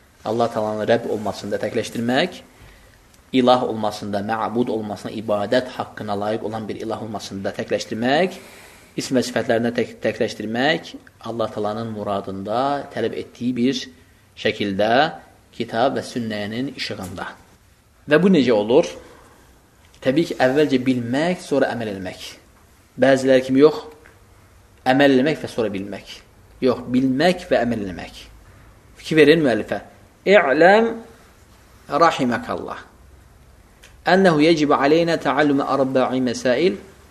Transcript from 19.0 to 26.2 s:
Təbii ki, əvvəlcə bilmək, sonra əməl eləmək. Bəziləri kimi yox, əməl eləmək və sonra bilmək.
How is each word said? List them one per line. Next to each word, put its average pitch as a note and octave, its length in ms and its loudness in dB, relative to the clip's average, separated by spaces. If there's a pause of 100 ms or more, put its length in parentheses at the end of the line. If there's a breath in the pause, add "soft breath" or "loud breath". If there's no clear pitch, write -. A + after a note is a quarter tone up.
Təbii D3+ 320 0
ki, - 80 -6
əvvəlcə C3+ 480 2
bilmək, C3 560 -2
sonra C3+ 320 0
əməl A2 220 -6
eləmək. F#2 280 -12 (680)
Bəziləri C3 560 4
kimi C3+ 140 6
yox, - 180 4 (1040)
əməl C3+ 320 4
eləmək D3 240 -2
və A#2 80 -10
sonra G#2+ 240 -4
bilmək. G2 440 -10 (440)